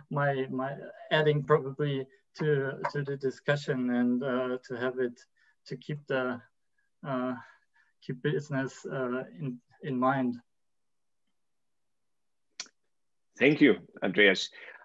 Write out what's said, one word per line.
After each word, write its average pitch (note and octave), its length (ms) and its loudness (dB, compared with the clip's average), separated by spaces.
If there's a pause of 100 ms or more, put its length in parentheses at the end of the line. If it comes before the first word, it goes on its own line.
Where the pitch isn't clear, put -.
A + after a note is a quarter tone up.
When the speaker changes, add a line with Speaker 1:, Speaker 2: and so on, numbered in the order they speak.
(100)
Speaker 1:
my, C#3+ 400 0
my C3 220 -4 (380)
adding D3+ 340 4
probably C#3 640 0 (320)
to, C#3+ 400 0 (120)
to D3 140 -4
the C#3 140 -6
discussion C3+ 720 -2
and, B2 340 2
uh, B2+ 420 -2
to B2+ 100 -8
have B2+ 220 -4
it, A#2+ 220 -2 (460)
to D3 100 -10
keep D3 320 -10
the B2+ 320 -2 (680)
uh, B2+ 280 -4 (680)
keep - 200 -10
business, C#3+ 640 -4
uh, C3 380 -4 (160)
in, C3 180 -8 (240)
in C3 160 -4
mind. B2+ 380 2 (3000)
Speaker 2:
Thank D3 220 4
you, C3 180 8 (240)
Andreas. F#2+ 480 4 (340)